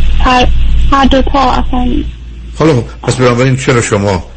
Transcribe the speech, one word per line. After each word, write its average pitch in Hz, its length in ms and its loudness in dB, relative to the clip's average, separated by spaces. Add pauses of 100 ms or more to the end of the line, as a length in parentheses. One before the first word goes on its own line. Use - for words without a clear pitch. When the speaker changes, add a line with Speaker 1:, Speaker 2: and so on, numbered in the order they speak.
(200)
Speaker 1:
هر... 254 260 2 (460)
هر 269 120 2
دو 262 180 4
تا 262 300 0
اصلاً. 247 340 -2 (720)
Speaker 2:
حالا 156 160 2
خب، 113 100 -2 (180)
پس 127 140 -4
بنابراین 127 400 0
چرا 131 240 -2
شما 101 440 -2 (120)